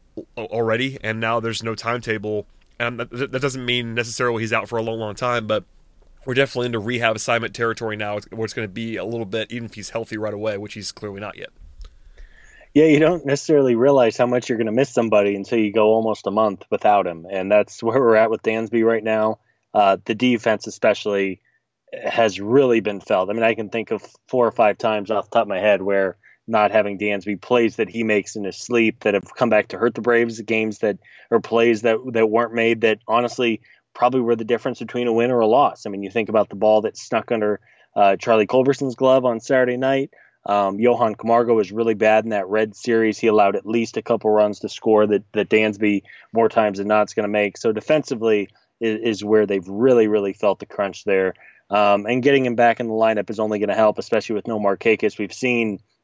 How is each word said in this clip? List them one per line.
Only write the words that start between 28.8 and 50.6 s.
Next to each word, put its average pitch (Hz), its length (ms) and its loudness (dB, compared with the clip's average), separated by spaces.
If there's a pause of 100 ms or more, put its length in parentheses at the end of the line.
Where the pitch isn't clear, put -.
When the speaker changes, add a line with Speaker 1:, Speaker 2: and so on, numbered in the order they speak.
Speaker 2:
that 101 140 0
have - 200 -4
come 120 140 0
back 107 200 2
to 92 100 -10
hurt 113 160 0
the 120 80 -8
Braves, 117 400 0
games 110 380 -4
that, 101 180 -2 (320)
or 113 100 2
plays 113 420 2
that, 113 160 2 (140)
that 113 140 2
weren't 113 260 0
made 113 300 0
that 110 160 2 (100)
honestly 117 520 0 (340)
probably 127 260 2
were 117 160 2
the 113 80 -6
difference 117 360 -4
between 120 260 -4
a 117 60 2
win 117 180 2
or 120 100 2
a 110 60 4
loss. 120 400 2
I 104 40 -8
mean, 98 120 -8
you 95 80 -8
think 110 180 -2
about 107 220 2
the 104 60 -12
ball 107 260 4
that 107 160 -4
snuck - 340 -4
under, 107 280 -2 (360)
uh, 98 200 4
Charlie 110 320 2
Culberson's 131 480 0
glove 131 280 4
on 117 160 -2
Saturday 127 380 0
night. 135 320 -2 (360)
Um, 101 320 0
Johan 117 360 2
Camargo 117 400 2
was 101 180 0
really 113 220 0
bad 110 300 4
in 113 60 -6
that 101 180 -2
Red 107 280 -2
series. 113 420 0
He 117 100 0
allowed 104 280 4
at 95 80 -8
least 113 320 -4
a 110 60 -4
couple 110 280 -2
runs 107 300 2
to 107 80 -8
score 107 380 2
that, 104 160 0 (100)
that 101 160 -2
Dansby 107 540 0 (320)
more 113 160 4
times 107 280 0
than 101 100 -4
not 107 200 2
is - 60 -18
gonna 107 140 -2
make. 104 280 0
So 113 160 -2
defensively 110 800 -2 (300)
is, 110 200 -2 (200)
is 104 40 -8
where 107 220 4
they've 95 200 -2
really, 110 420 4
really 101 260 0
felt 101 240 0
the - 80 -16